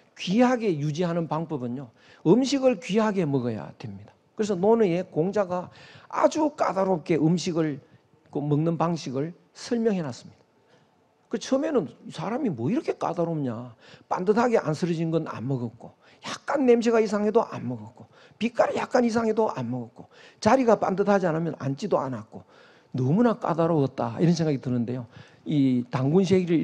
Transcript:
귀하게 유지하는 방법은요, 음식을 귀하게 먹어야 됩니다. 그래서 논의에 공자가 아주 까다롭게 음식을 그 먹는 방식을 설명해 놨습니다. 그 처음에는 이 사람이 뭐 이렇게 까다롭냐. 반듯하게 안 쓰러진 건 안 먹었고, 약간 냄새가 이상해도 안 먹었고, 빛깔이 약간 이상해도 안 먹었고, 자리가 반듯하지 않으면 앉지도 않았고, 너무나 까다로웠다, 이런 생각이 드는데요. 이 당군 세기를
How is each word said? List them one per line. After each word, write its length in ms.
귀하게 600
유지하는 480
방법은요, 640
음식을 540
귀하게 440
먹어야 520
됩니다. 340
그래서 200
논의에 480
공자가 640
아주 420
까다롭게 680
음식을 600
그 80
먹는 380
방식을 560
설명해 480
놨습니다. 380
그 80
처음에는 500
이 40
사람이 380
뭐 220
이렇게 260
까다롭냐. 800
반듯하게 500
안 160
쓰러진 380
건 160
안 200
먹었고, 440
약간 400
냄새가 360
이상해도 420
안 240
먹었고, 400
빛깔이 380
약간 260
이상해도 480
안 180
먹었고, 380
자리가 400
반듯하지 480
않으면 320
앉지도 400
않았고, 440
너무나 460
까다로웠다, 840
이런 140
생각이 260
드는데요. 460
이 460
당군 340
세기를 380